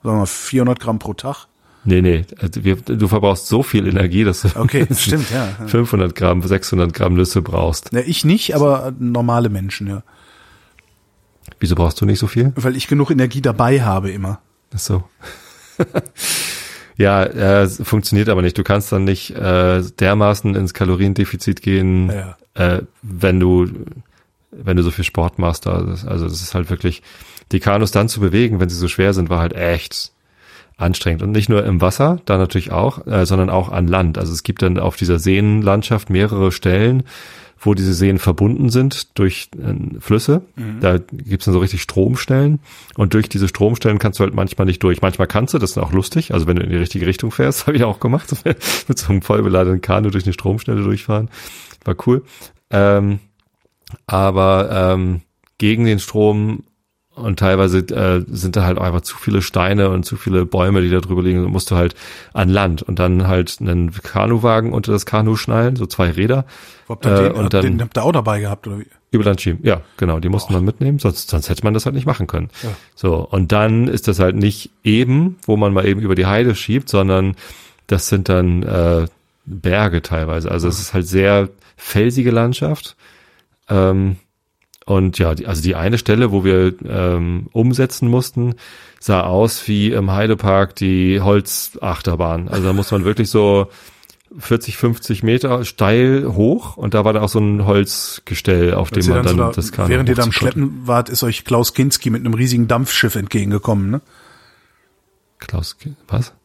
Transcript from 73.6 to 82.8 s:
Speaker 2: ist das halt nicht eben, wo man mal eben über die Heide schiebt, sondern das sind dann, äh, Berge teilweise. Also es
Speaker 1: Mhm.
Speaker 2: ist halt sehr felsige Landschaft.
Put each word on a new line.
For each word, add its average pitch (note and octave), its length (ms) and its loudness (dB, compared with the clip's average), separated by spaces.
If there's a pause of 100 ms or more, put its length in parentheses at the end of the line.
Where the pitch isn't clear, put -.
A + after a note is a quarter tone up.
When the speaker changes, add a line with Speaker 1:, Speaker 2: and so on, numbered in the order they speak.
Speaker 2:
ist - 180 -2
das F#2+ 120 0
halt F#2 180 2
nicht G2+ 340 -2 (140)
eben, B2+ 600 2
wo G#2+ 120 2
man G#2 160 2
mal F#2+ 120 2
eben G2 140 2
über F#2+ 160 0
die F#2 120 2
Heide A2 280 2
schiebt, A#2+ 320 -4
sondern F#2+ 480 2 (520)
das F#2 200 0
sind G2 220 0
dann, F2+ 340 2
äh, E2+ 420 2 (400)
Berge F#2 560 0
teilweise. D#2+ 480 -4
Also F2 200 0
es E2+ 80 -2
Speaker 1:
Mhm. - 40 -8
Speaker 2:
ist - 120 -10
halt F2+ 140 -2
sehr F#2+ 420 2 (260)
felsige A#2+ 560 0
Landschaft. B2+ 640 -2 (720)